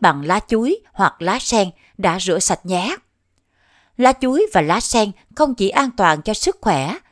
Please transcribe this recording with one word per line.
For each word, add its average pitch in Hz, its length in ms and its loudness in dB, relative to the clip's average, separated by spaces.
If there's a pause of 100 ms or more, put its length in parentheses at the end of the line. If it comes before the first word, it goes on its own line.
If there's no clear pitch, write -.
bằng 147 240 -2
lá 185 220 0
chuối 247 320 0 (140)
hoặc - 280 0
lá 190 180 -2
sen 208 300 0 (280)
đã 185 220 -2
rửa 180 200 0
sạch - 260 -4
nhé. 185 300 -4 (1000)
Lá 247 240 6
chuối 277 320 2
và 180 80 4
lá 165 180 2
sen 214 320 0 (240)
không 285 200 0
chỉ 196 140 0
an 277 280 0
toàn 160 240 2
cho 214 120 -4
sức - 280 -2
khỏe, 165 360 -2 (140)